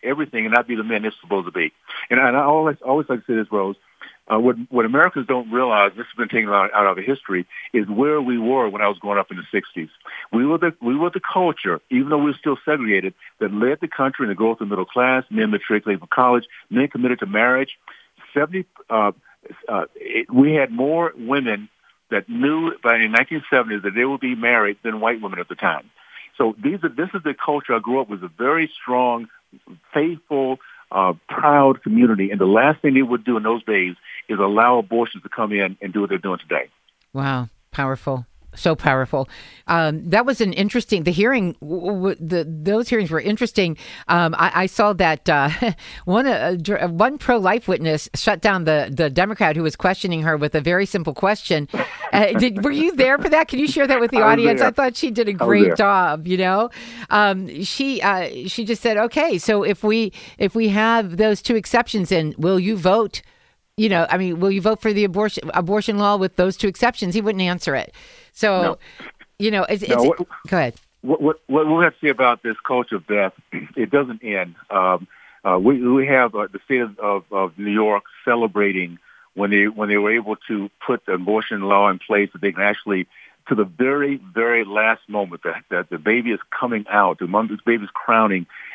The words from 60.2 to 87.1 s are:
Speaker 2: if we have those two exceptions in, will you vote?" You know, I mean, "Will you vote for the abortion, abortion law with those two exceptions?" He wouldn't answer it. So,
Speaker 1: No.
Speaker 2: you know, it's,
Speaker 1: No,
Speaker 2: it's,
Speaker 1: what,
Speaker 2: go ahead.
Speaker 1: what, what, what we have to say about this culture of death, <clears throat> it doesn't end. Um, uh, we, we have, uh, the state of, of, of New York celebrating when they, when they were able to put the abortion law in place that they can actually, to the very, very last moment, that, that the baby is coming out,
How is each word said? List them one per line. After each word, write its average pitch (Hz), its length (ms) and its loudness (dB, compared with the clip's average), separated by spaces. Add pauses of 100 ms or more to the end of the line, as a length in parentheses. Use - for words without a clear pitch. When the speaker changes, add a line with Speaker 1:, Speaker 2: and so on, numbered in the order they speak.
Speaker 2:
if 196 160 0
we 226 140 2
have 214 480 2
those 214 260 2
two 233 120 0
exceptions 214 560 0
in, 160 280 0
will 185 200 2
you 202 160 0
vote?" 196 460 0 (580)
You 214 100 2
know, 170 200 2
I 180 80 2
mean, 180 220 -2
"Will 196 100 2
you 196 120 0
vote 214 200 0
for 220 100 0
the 208 120 2
abortion, 196 500 -2
abortion 202 460 0
law 208 180 2
with 190 200 -2
those 185 200 2
two 208 100 -2
exceptions?" 196 460 -2
He 220 80 0
wouldn't 196 220 -2
answer 175 320 -2
it. - 180 -6 (400)
So, 196 280 2
Speaker 1:
No. - 160 0 (600)
Speaker 2:
you 208 100 2
know, 202 140 0
it's, - 240 -2
Speaker 1:
No, - 80 2
Speaker 2:
it's, 240 100 4 (140)
Speaker 1:
what, - 80 -4 (200)
Speaker 2:
go 190 100 0
ahead. 131 180 0 (260)
Speaker 1:
what, 151 200 0
what, 147 260 0
what 151 200 2
we 165 160 4
have 156 100 2
to - 60 -20
say 151 100 0
about 123 340 2
this 113 120 -4 (100)
culture 123 320 -2
of 85 100 -10
death, 101 260 0 (100)
<clears throat> - 80 -20 (240)
it 110 140 -2
doesn't 123 340 0
end. 95 300 -6 (160)
Um, 92 380 2 (360)
uh, 92 160 2
we, 123 220 4
we 131 240 4
have, 127 300 2
uh, 104 160 -2
the 98 140 -12
state 131 160 0
of, 104 180 -6
of, 101 320 -2
of 95 260 -2
New 104 140 -4
York 107 320 2 (220)
celebrating 101 720 0 (340)
when 101 160 -2
they, 101 180 4
when 107 220 -4
they 104 80 2
were 104 180 2
able 107 200 -2 (120)
to 101 220 -6 (160)
put 123 220 -2
the 95 60 -2
abortion 101 500 -2
law 101 260 4
in 90 80 -2
place 101 360 0
that 82 80 -12
they 98 100 0
can 87 100 -6
actually, 101 460 -2 (400)
to 135 80 0
the 107 80 2
very, 139 540 -2
very 113 480 -2
last 107 440 -2
moment, 101 340 -6
that, 82 280 -6
that 90 180 -4
the 87 80 -8
baby 113 340 0
is 101 80 -4 (120)
coming 117 400 -4
out, 98 260 2